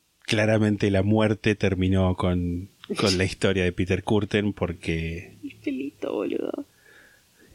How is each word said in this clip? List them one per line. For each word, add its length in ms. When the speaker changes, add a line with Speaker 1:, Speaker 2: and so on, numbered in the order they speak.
Speaker 1:
claramente 680
la 120
muerte 520
terminó 640
con, 540
con 220
la 60
historia 400
de 80
Peter 300
Kürten 520
porque 800
Speaker 2:
El 180
pelito, 520
boludo. 500